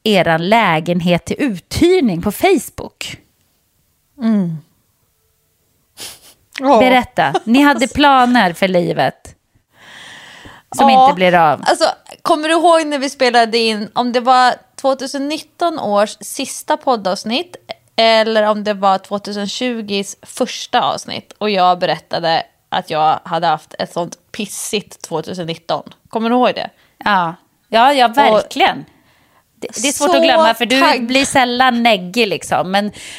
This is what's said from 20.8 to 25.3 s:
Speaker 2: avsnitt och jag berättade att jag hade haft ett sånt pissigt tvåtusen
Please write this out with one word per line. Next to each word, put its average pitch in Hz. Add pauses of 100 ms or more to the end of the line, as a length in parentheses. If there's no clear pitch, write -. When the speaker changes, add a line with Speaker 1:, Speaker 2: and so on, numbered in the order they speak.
Speaker 2:
avsnitt -
och 214
jag 180
berättade 165 (260)
att 180
jag 156
hade 170
haft -
ett 185
sånt 170 (140)
pissigt -
tvåtusen 165